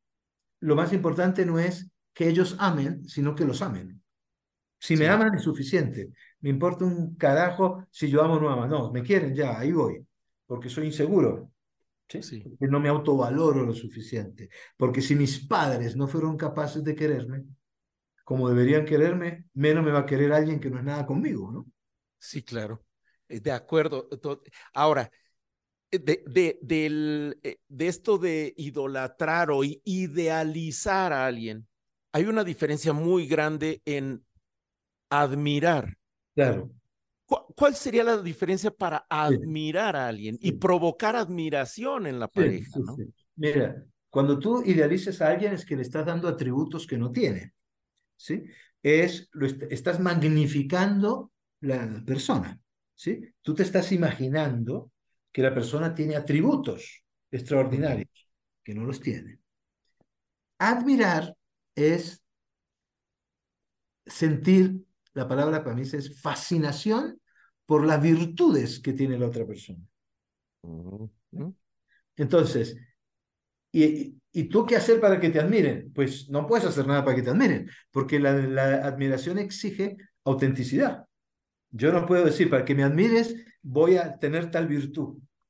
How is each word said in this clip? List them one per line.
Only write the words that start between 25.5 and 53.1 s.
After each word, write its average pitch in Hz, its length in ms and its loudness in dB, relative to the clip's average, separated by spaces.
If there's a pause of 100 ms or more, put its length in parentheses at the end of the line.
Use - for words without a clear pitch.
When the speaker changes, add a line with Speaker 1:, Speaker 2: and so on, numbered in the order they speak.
Speaker 2:
eh, 190 80 -2
de, 147 280 0
de, 160 360 2
del, 151 800 -2
eh, - 160 -10 (100)
de 143 200 -4
esto 190 280 0
de 160 400 -2
idolatrar 147 920 -2
o 139 120 2
i-, 147 220 -4
idealizar 165 1300 -2
a 131 140 0
alguien, 113 420 -6 (440)
hay 156 120 2
una 220 200 0
diferencia 151 500 -2
muy 170 320 0
grande 156 580 -2
en 135 400 -6 (840)
admirar. 147 880 2 (380)
Speaker 1:
Claro. 120 360 2 (560)
Speaker 2:
¿Cu-, - 280 -4
cuál 285 200 4
sería 233 300 0
la 226 180 0
diferencia 180 480 -2
para 170 280 -4
Speaker 1:
Sí. - 100 -10
Speaker 2:
admirar 156 880 0
a 127 120 -2
alguien 107 320 -8
y 175 120 -2
Speaker 1:
Sí. 95 60 -6
Speaker 2:
provocar 175 580 2
admiración 175 920 -4
en 127 120 -6
la 113 100 -4
Speaker 1:
Sí, - 40 -14
Speaker 2:
pareja, 135 400 0
Speaker 1:
sí, 143 140 -6
Speaker 2:
no? 139 100 -10
Speaker 1:
sí. - 180 -12 (220)
Mira, 147 480 0 (240)
cuando 143 300 2
tú 233 260 0
idealizas 180 560 2
a 156 80 4
alguien 190 240 0
es 175 140 -8
que 143 100 -6
le 127 60 -4
estás 151 240 -4
dando 170 220 -2
atributos 139 580 -4
que 131 120 -4
no 117 140 -2
tiene, 117 400 -2 (640)
¿sí? - 280 -8 (380)
Es, 160 500 2
lo 139 140 -2
est-, - 240 -6
estás 165 300 -4
magnificando 175 1300 0 (280)
la 117 440 -4
persona, 131 560 -4 (340)
¿sí? - 260 -6 (220)